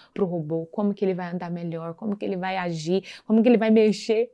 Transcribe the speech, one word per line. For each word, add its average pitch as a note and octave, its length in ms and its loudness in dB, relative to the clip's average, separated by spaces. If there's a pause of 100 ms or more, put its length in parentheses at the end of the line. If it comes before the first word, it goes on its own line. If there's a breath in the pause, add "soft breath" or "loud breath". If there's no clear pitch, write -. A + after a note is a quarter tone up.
(120)
pro G3 140 -2
robô, E3 400 -4
como G#3 260 -2
que G3+ 120 -4
ele F#3+ 100 0
vai F3 180 -8
andar F3+ 180 -8
melhor, E3+ 440 -8
como G3+ 220 -6
que G#3 80 -8
ele G3 120 -4
vai F#3 220 -4
agir, F3 440 -2 (220 loud breath)
como A3 180 4
que A3+ 60 6
ele A#3+ 80 8
vai A3 140 2
mexer A3 640 2